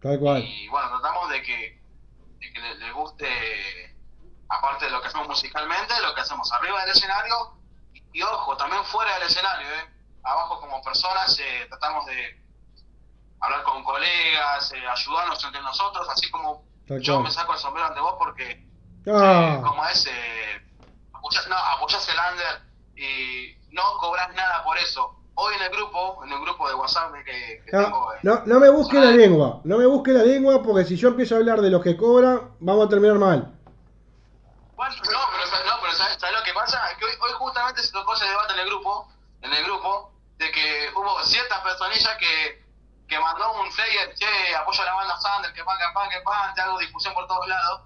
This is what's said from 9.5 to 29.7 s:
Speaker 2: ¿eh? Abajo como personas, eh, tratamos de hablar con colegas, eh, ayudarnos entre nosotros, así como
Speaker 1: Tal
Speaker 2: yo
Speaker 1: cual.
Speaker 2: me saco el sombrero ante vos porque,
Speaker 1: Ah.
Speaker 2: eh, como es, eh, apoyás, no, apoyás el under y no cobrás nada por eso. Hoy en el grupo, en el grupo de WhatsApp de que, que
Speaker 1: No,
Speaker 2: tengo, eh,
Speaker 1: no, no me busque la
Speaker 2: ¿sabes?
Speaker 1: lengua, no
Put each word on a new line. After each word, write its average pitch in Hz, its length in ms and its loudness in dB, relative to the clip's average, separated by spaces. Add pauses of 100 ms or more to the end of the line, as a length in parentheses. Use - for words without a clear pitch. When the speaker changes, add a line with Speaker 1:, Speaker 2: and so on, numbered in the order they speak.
Speaker 2:
¿eh? 156 220 -10 (340)
Abajo 143 360 -4
como 139 220 -10
personas, 180 560 -2
eh, 127 300 -8
tratamos 151 380 -6
de 127 360 -12 (1000)
hablar 135 220 -2
con - 220 -2
colegas, 156 880 -2
eh, 131 160 -12
ayudarnos 147 560 -4
entre 139 180 -12
nosotros, - 480 -6
así - 200 -4
como - 340 -8 (220)
Speaker 1:
Tal 135 140 -8
Speaker 2:
yo 139 140 0
Speaker 1:
cual. 131 100 0
Speaker 2:
me - 60 -4
saco 165 220 -4
el - 80 -4
sombrero 165 280 -6
ante - 120 -8
vos - 180 -2
porque, - 480 -8 (400)
Speaker 1:
Ah. 190 520 6
Speaker 2:
eh, 131 40 -6
como - 240 0
es, - 220 0
eh, 113 580 -10 (480)
apoyás, - 340 -4
no, 185 80 -2
apoyás 185 520 -2
el 170 80 -2 (160)
under 175 300 -6 (340)
y 127 600 -10 (160)
no 175 100 -4 (180)
cobrás 180 340 -4
nada 180 300 -2
por 170 140 0
eso. - 360 -4 (260)
Hoy 208 140 0
en 196 80 -4
el 185 80 -4
grupo, 185 540 -6
en 139 80 -12
el 139 80 -6
grupo - 280 -6
de - 60 -4
WhatsApp - 380 -4
de - 100 -16
que, 127 420 -12
que - 80 -16
Speaker 1:
No, 196 120 2
Speaker 2:
tengo, - 300 -2
eh, - 100 -16
Speaker 1:
no, 226 200 2
no 233 140 6
me 277 120 12
busque 285 260 6
la 277 80 10
Speaker 2:
¿sabes? 240 140 10
Speaker 1:
lengua, 160 440 8
no 185 160 2